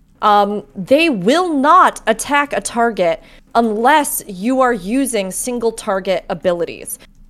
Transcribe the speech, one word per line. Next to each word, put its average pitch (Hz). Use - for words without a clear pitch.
um, 208
they 285
will 277
not 302
attack 277
a -
target 196
unless 240
you 214
are 247
using 208
single 233
target 190
abilities. 170